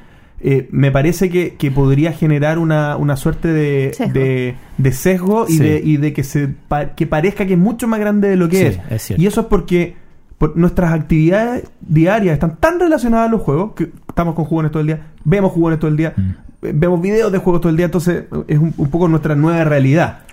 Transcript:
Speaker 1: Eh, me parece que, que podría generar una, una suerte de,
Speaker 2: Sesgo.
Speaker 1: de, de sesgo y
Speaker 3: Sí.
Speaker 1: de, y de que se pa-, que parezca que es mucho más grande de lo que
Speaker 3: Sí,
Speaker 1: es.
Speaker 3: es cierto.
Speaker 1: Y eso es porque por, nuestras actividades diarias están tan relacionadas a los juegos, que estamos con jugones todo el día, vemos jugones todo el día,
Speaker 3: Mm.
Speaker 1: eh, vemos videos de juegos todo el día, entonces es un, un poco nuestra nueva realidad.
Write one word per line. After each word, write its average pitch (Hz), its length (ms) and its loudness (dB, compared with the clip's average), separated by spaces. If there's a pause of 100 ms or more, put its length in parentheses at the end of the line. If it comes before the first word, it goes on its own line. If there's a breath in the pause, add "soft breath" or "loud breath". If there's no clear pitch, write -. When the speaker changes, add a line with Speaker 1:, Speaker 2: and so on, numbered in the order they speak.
(440 loud breath)
Speaker 1:
Eh, 135 280 0
me 139 180 2
parece 170 400 0
que, 175 240 -2
que 143 160 -2
podría 139 420 2
generar 156 460 0
una, 151 380 0
una 143 200 -2
suerte 160 360 -2
de, 139 420 0
Speaker 2:
Sesgo. 165 200 -4
Speaker 1:
de, 127 420 -2 (220 loud breath)
de 135 140 2
sesgo 185 560 0
y 165 40 0
Speaker 3:
Sí. 160 80 4
Speaker 1:
de, 151 240 2
y 156 140 2
de 147 140 0
que 143 120 -4
se 143 240 -2
pa-, - 480 -6
que 160 100 -2
parezca 190 400 -2
que 190 60 -2
es 175 60 4
mucho 233 280 0
más 220 140 0
grande 208 300 0
de 190 60 2
lo 175 120 2
que 180 80 0
Speaker 3:
Sí, 185 80 2
Speaker 1:
es. 95 160 0 (100)
Speaker 3:
es 110 120 -4
cierto. 104 200 -2
Speaker 1:
Y 190 60 4
eso 220 140 0
es 226 40 -10
porque 175 480 0 (440 soft breath)
por, 151 180 0
nuestras 175 360 2
actividades 175 760 0 (100)
diarias 175 540 2
están 156 220 -2
tan 339 240 2
relacionadas 233 480 2
a - 20 0
los 220 120 0
juegos, 170 340 -2
que 160 160 -4 (160)
estamos 170 260 -2
con 165 120 -2
jugones 156 260 -2
todo 156 80 -2
el 151 80 0
día, 156 180 -6 (160)
vemos 190 300 2
jugones 165 260 0
todo 160 140 -2
el 151 40 0
día, 160 200 -2
Speaker 3:
Mm. - 500 -6
Speaker 1:
eh, - 80 -6
vemos 170 260 2
videos 208 300 0
de 185 80 0
juegos 175 220 2
todo 165 100 2
el 160 60 0
día, 175 100 2
entonces 175 380 -2 (240)
es 151 100 2
un, 160 180 0
un 143 140 -2
poco 170 160 0
nuestra 160 300 0
nueva 165 260 2
realidad. 143 600 2 (100)